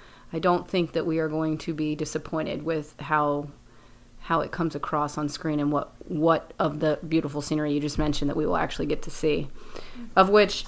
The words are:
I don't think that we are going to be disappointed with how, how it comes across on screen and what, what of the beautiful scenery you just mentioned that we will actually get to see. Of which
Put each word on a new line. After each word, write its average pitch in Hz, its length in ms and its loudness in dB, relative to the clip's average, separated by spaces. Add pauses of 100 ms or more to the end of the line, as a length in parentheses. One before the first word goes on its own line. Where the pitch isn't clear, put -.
(320)
I 165 80 -4
don't 180 300 2
think 175 240 0
that 160 120 -2
we 160 140 0
are 160 80 0
going 156 300 -2
to 165 160 -6
be 151 220 -2
disappointed 151 680 -4
with 156 360 -4
how, 147 500 0 (720)
how 165 220 0
it 139 100 -4
comes 165 240 -2
across 147 420 -2
on 151 120 0
screen 151 300 -2
and 143 120 2
what, 143 200 0 (160)
what 165 520 2
of 151 200 0
the 151 200 2 (100)
beautiful 147 320 0
scenery 151 320 0
you 147 80 2
just 147 160 -2
mentioned 147 320 2
that - 80 -2
we 156 80 2
will 170 100 2
actually 160 300 -2
get 147 160 0
to - 80 -4
see. 147 380 0 (680)
Of 190 140 8
which 202 380 4